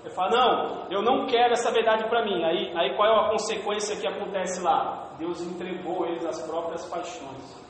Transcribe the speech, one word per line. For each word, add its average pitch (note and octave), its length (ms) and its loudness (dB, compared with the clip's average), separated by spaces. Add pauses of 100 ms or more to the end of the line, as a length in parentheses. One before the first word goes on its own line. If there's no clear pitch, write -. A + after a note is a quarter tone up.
Ele D#3+ 100 -12
fala, F#3 160 0
"Não, A3+ 640 2
eu G3 100 0
não C4 240 4
quero A#3+ 280 4
essa A3+ 180 2
verdade A3 360 4
pra A#3 160 2
mim." F#3+ 200 0
Aí, F3 340 0
aí F#3+ 180 0
qual G#3 120 4
é A3 180 6
a G#3+ 60 0
consequência G#3 680 -2
que G3+ 80 -2
acontece F#3 540 -4
lá? - 560 0
Deus E3 240 -6
entregou F3+ 640 -4
eles E3 200 -4
às D3+ 220 -6
próprias E3 380 -4
paixões. - 840 -10